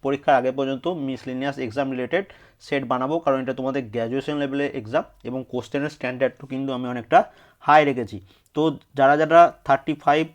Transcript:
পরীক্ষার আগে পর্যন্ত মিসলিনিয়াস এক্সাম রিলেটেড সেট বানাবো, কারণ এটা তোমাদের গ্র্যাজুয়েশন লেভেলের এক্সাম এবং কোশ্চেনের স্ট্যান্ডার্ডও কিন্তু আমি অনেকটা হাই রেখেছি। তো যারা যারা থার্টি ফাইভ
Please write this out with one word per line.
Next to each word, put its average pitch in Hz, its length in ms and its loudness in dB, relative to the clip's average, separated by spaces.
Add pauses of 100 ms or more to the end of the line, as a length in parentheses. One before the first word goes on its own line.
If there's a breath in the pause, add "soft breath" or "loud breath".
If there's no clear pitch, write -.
পরীক্ষার 139 320 2
আগে 127 180 2
পর্যন্ত 135 360 -4
মিসলিনিয়াস 135 680 -6
এক্সাম 131 320 -4
রিলেটেড 127 340 -2 (360 soft breath)
সেট 139 240 -4
বানাবো, 131 340 -2
কারণ 139 240 0
এটা 127 120 -4
তোমাদের 131 280 -4 (100)
গ্র্যাজুয়েশন 123 440 -4
লেভেলের 139 400 -4
এক্সাম 120 280 -2 (200)
এবং 127 240 -8
কোশ্চেনের 143 420 -6
স্ট্যান্ডার্ডও 127 560 -4
কিন্তু 135 260 -6
আমি 127 160 -6
অনেকটা 123 300 2 (420 soft breath)
হাই 151 240 6
রেখেছি। 120 360 -4 (340 soft breath)
তো 160 240 0 (160)
যারা 139 220 4
যারা 160 360 6 (120)
থার্টি 143 300 0
ফাইভ 151 400 2